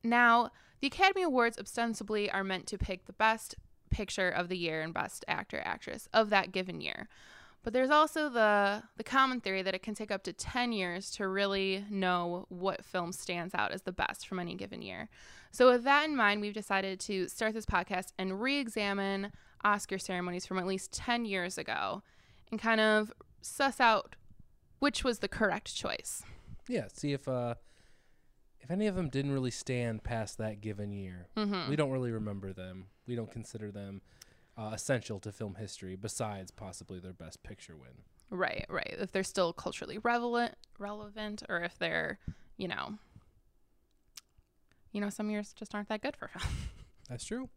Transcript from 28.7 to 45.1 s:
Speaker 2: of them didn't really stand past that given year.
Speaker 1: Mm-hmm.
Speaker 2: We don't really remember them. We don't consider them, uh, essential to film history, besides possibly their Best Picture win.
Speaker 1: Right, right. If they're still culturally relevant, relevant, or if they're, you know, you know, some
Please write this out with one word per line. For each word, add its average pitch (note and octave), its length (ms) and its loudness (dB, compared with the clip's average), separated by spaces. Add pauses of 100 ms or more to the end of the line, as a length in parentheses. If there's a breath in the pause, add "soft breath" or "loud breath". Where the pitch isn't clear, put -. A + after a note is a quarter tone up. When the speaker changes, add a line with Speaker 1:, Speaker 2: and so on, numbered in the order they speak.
Speaker 2:
of G3+ 80 2
them F3+ 160 0
didn't C#3 220 2
really C3 180 2
stand A#2 540 -2
past A2+ 340 -4
that G#2+ 240 -4
given G#2 300 -4
year. F#2 340 -8 (100)
Speaker 1:
Mm-hmm. G3+ 320 0
Speaker 2:
We C#3+ 80 0
don't D3 140 2
really B2+ 220 0
remember G2+ 420 -4
them. F#2 320 -12 (220)
We A#2+ 80 -4
don't A2 160 -6
consider G#2+ 400 -8
them, G2 320 -10 (520 soft breath)
uh, G#2+ 200 -6
essential A2 460 -2
to G#2 100 -10
film G2 240 -8
history, F#2+ 400 -10
besides G2+ 560 -6
possibly F#2+ 480 -12
their F#2 120 -12
Best E2 300 -16
Picture - 340 -16
win. B1+ 280 -20 (260)
Speaker 1:
Right, - 400 -2
right. - 300 -4
If F#3+ 120 -4
they're F#3+ 120 0
still F3 280 2
culturally - 460 -6
relevant, A#3+ 560 0 (240)
relevant, G#3 720 -8
or E3+ 140 -2
if E3+ 160 -6
they're, - 400 0 (380 loud breath)
you F#3 100 -4
know, E3+ 320 -4 (1900 soft breath)
you G#3 100 -4
know, G#3 80 0
some G#3+ 220 -4